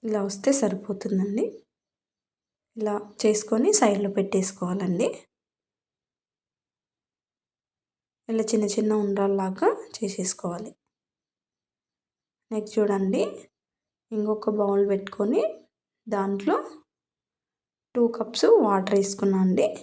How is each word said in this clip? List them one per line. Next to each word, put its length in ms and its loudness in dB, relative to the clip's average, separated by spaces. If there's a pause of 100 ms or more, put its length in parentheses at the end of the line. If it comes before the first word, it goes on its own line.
ఇలా 200 0
వస్తే 320 0
సరిపోతుందండి. 840 -2 (1300)
ఇలా 160 -2 (300)
చేసుకొని 560 2
సైడ్లో 380 2
పెట్టేసుకోవాలండి. 920 -2 (3250)
ఇలా 180 0
చిన్న 240 2
చిన్న 180 0 (120)
ఉండ్రాల్లాగా 640 0 (280)
చేసేసుకోవాలి. 760 -6 (1800)
నెక్స్ట్ 240 -6
చూడండి, 460 0 (920)
ఇంకొక 440 -2
బౌల్ 320 4
పెట్టుకొని 500 -2 (720)
దాంట్లో 420 2 (1400)
టూ 100 4 (140)
కప్స్ 300 0 (180)
వాటర్ 340 2
వేసుకున్నా 460 0
అండి. 220 2 (140)